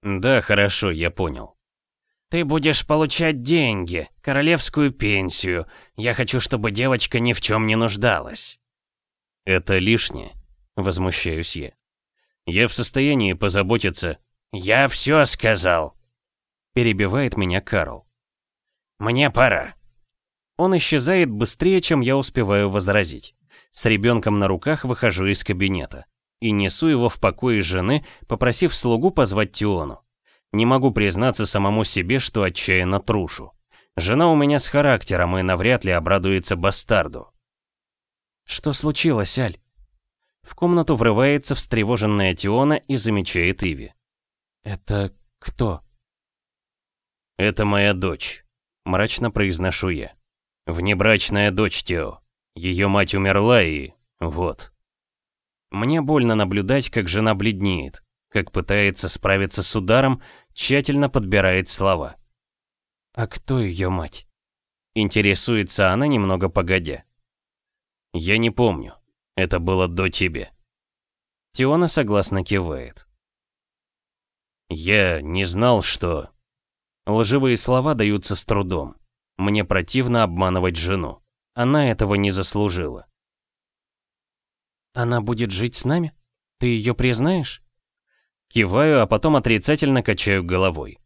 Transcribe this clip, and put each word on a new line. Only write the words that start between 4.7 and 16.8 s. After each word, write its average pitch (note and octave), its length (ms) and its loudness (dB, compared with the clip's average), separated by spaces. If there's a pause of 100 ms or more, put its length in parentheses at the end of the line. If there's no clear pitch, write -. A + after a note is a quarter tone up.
пенсию. F#2+ 760 -2 (300)
Я A2+ 180 -2
хочу, B2 260 -2
чтобы A2+ 300 -2
девочка A#2+ 500 0
ни A#2+ 140 2
в - 80 -6
чем A2 240 0
не A2 100 2
нуждалась". A2 840 -2 (840)
"Это F#2+ 340 0
лишнее", - 540 0 (440)
возмущаюсь F2+ 800 -4
я. D2 160 -12 (760)
"Я G2+ 220 2
в - 40 -4
состоянии B2+ 640 0
позаботиться". F#2+ 840 -2 (340)
"Я G#2+ 360 2
все C#3+ 380 2
сказал", F2 680 0 (800)
перебивает A2+ 640 0